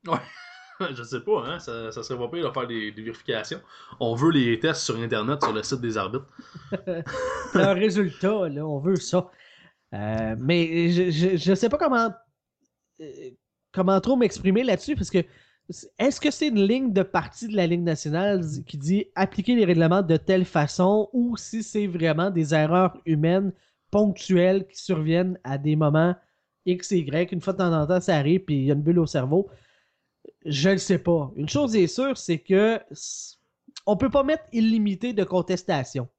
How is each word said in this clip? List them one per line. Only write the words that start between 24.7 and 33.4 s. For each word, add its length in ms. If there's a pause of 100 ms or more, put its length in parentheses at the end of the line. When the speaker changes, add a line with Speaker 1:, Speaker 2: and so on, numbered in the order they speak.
Speaker 2:
surviennent 640
à 160
des 160
moments 400 (500)
X 260
et 60
Y, 360
une 80
fois 120
de 60
temps 200
en 60
temps, 160
ça 160
arrive, 280
puis 100
il 80
y 80
a 20
une 80
bulle 160
au 80
cerveau ? 420 (1000)
Je 240
le 80
sais 220
pas. 360
Une 140
chose 260
est 120
sûre, 300
c'est 220
que 400 (120)
s-, 480 (460)